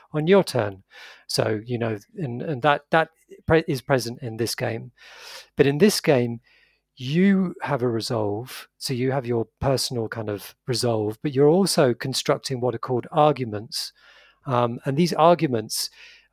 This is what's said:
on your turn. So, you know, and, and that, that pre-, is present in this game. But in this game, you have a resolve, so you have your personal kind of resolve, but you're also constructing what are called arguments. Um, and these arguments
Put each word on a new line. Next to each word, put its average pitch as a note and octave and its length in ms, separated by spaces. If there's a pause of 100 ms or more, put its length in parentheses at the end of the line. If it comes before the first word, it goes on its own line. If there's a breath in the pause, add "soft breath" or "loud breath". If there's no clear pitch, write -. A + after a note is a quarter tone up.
(140 loud breath)
on D3+ 140
your F#3+ 180
turn. G#2 400 (420 loud breath)
So, A2 380
you B2 140
know, A2 200 (180)
and, B2+ 260
and C3+ 200
that, D3 280
that D#3+ 180 (380)
pre-, D#3+ 200
is C#3 140
present A#2+ 420
in A2+ 140
this A2 180
game. B2 380 (640 loud breath)
But C#3 100
in C#3+ 120
this G3 220
game, A#2+ 400 (560 soft breath)
you F#3 680
have C#3 200
a B2+ 60
resolve, A2+ 800 (100)
so - 160
you B2+ 160
have C3 160
your A#2 220 (120)
personal B2 480
kind A2 200
of G2+ 260 (140)
resolve, A2+ 540
but D3+ 100
you're C#3 160
also D#3+ 460
constructing C3 680
what A#2+ 140
are A2+ 40
called A#2+ 320
arguments. C3 840 (540 soft breath)
Um, A#2+ 380
and C3+ 120
these E3+ 180
arguments D3+ 760 (420 loud breath)